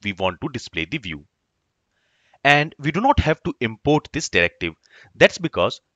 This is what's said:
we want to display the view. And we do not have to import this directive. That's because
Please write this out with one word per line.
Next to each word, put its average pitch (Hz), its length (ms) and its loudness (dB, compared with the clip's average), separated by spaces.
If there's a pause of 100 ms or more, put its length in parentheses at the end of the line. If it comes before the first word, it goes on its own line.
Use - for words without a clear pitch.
we 101 100 -6
want 90 280 -4
to - 80 -6
display 82 360 -8
the 143 140 -8
view. 78 260 -12 (1200)
And 143 340 2
we 143 140 -2
do 175 100 -2
not 240 180 2
have 156 240 0
to 170 160 -6
import 123 520 0
this - 180 -8
directive. 87 460 0 (400)
That's - 220 4
because 120 440 -2 (140)